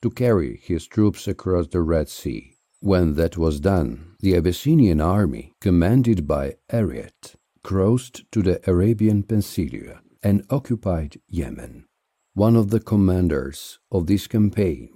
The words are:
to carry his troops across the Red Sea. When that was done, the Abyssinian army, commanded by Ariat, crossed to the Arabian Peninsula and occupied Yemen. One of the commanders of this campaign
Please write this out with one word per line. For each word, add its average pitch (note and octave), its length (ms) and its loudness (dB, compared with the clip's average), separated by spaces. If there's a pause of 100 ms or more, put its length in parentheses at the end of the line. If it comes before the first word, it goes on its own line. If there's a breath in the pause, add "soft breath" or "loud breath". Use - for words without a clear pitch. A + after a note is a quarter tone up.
to A2+ 80 -2
carry G2+ 520 0
his E2 240 -6
troops G#2 400 0
across F2+ 420 -2
the F2+ 120 -2
Red D#2+ 300 -2
Sea. - 480 -12 (220)
When F2+ 340 2
that E2 240 -2
was D#2 200 0
done, D#2 640 -2
the F#2+ 160 2
Abyssinian F2+ 640 2
army, E2 600 -2
commanded F#2+ 680 2
by C#2 280 -4 (140)
Ariat, - 640 -6 (260)
crossed G2 720 -2
to G#2+ 100 0
the F2+ 260 0
Arabian G#2 540 2
Peninsula F#2 800 -6 (220)
and G2+ 280 2
occupied G2+ 760 -4
Yemen. - 600 -10 (480)
One A2 200 4
of A2 140 4
the G#2+ 120 0
commanders F2+ 1000 0 (120)
of F2+ 160 -2
this G2 200 0
campaign G2+ 680 0